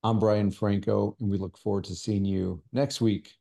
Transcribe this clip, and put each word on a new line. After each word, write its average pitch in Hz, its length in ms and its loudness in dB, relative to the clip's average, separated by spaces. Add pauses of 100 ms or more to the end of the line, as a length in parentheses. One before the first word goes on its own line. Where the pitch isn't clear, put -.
I'm 113 160 2
Brian 104 320 4
Franco, 101 680 0
and 104 100 0
we 98 60 0
look 92 220 -6
forward 101 260 -2
to 92 100 -10
seeing 98 300 -2
you 92 380 -2 (100)
next 135 300 -2
week 110 380 0